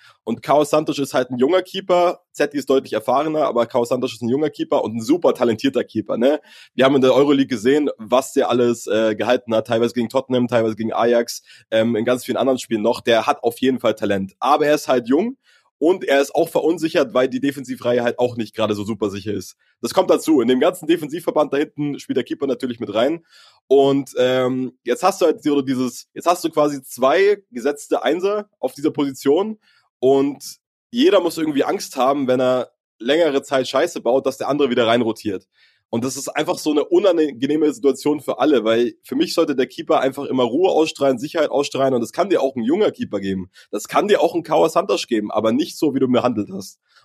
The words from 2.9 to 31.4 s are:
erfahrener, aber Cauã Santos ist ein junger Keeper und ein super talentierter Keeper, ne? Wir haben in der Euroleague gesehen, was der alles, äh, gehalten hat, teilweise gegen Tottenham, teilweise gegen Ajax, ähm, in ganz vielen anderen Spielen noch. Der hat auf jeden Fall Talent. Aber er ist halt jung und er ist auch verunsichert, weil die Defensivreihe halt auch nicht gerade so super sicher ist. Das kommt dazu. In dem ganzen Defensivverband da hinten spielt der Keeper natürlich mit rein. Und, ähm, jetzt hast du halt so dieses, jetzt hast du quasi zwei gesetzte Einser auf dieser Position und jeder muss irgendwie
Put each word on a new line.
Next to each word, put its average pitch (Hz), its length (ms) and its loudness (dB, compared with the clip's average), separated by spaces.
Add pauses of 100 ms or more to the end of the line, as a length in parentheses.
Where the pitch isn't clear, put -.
erfahrener, 147 520 0
aber 117 180 0
Cauã 120 200 0
Santos 123 300 -2
ist - 80 -16
ein 117 80 -2
junger 147 220 0
Keeper 151 340 -2
und 110 100 -6
ein 113 60 -6
super 139 320 2
talentierter 120 500 0
Keeper, - 340 -6
ne? 143 220 2 (340)
Wir 127 120 2
haben 139 100 4
in 131 60 2
der 127 140 6
Euroleague 139 320 4
gesehen, 131 500 0
was 113 340 -2
der 123 180 0
alles, 120 380 0
äh, 110 280 2
gehalten 113 380 0
hat, 110 140 0
teilweise 117 260 0
gegen 117 140 -2
Tottenham, 127 400 -2
teilweise 113 280 0
gegen 110 180 -6
Ajax, 120 480 0 (280)
ähm, 113 280 0
in 117 80 -2
ganz 123 180 -2
vielen 117 140 -4
anderen 127 220 0
Spielen 110 240 -4
noch. 117 180 0
Der 113 260 2
hat - 160 -2
auf 113 160 -4
jeden 127 200 0
Fall 110 160 0
Talent. 98 440 -4
Aber 143 280 2
er 151 80 4
ist 151 120 -4
halt 123 200 0
jung 226 300 0 (420)
und 170 240 2
er 139 180 2
ist 139 120 -4
auch 165 160 0
verunsichert, 160 640 0
weil 127 140 2
die 123 120 -4
Defensivreihe 123 600 -2
halt 117 160 -2
auch 123 180 -2
nicht 113 200 -8
gerade 110 180 0
so 104 100 -6
super 101 280 -4
sicher 101 200 -8
ist. 98 260 -10 (220)
Das - 140 -6
kommt 185 160 2
dazu. 156 320 2
In 113 60 0
dem 127 120 4
ganzen 165 280 0
Defensivverband 156 640 -2
da 139 40 0
hinten 147 420 -4
spielt - 180 -6
der 123 60 0
Keeper 147 240 -6
natürlich 120 320 -4
mit 101 160 -6
rein. 147 280 0 (440)
Und, 139 500 4
ähm, 127 680 0
jetzt 120 180 -2
hast 190 180 2
du 175 60 4
halt - 160 0
so 143 180 2
dieses, 127 520 -4
jetzt - 120 -10
hast 175 180 2
du 165 60 -2
quasi 147 320 0
zwei 190 720 2
gesetzte 135 500 -4
Einser 196 480 -2 (100)
auf - 140 -4
dieser 147 180 -2
Position 147 680 0 (400)
und 139 420 2 (480)
jeder 269 300 4
muss 165 180 -2
irgendwie 151 280 -2